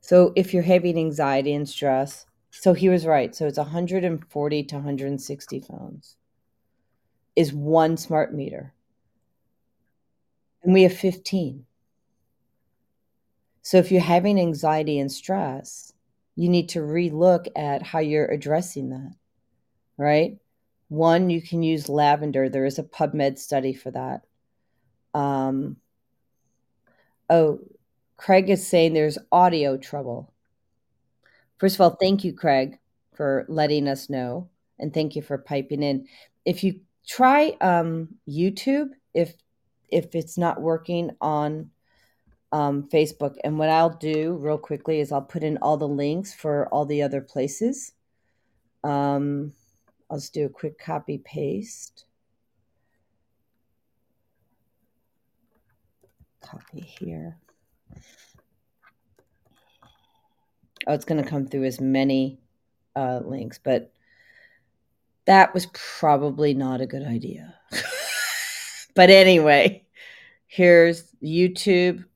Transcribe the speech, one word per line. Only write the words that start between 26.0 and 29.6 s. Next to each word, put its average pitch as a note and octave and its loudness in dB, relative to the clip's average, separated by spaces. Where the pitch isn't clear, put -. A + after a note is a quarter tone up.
oh, D#3+ 4
Craig F#3+ 2
is F#3+ 0
saying E3 2
there's D3+ 0
audio D#3+ 2